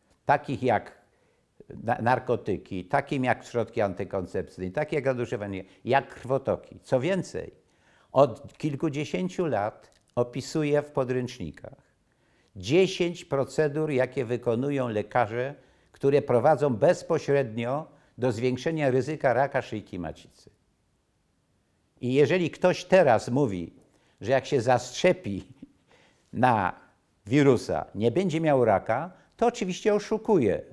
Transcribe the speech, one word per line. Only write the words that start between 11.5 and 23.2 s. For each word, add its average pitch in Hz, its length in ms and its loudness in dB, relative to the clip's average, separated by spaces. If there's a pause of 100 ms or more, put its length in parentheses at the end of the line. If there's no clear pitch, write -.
dziesięć 175 680 0
procedur, 151 680 -2
jakie 127 340 0
wykonują 123 640 -2
lekarze, 117 680 -2 (380)
które 139 300 2
prowadzą 127 540 4
bezpośrednio 139 1120 0 (320)
do 123 140 0
zwiększenia 127 580 0
ryzyka 131 420 0
raka 131 300 0
szyjki 98 360 -10
macicy. - 520 -14 (1500)
I 127 140 -2
jeżeli 156 360 4
ktoś - 340 0
teraz 147 440 6